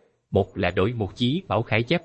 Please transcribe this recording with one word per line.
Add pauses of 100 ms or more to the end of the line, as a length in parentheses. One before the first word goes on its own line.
(320)
một
là
đổi
một
chí
bảo
khải
giáp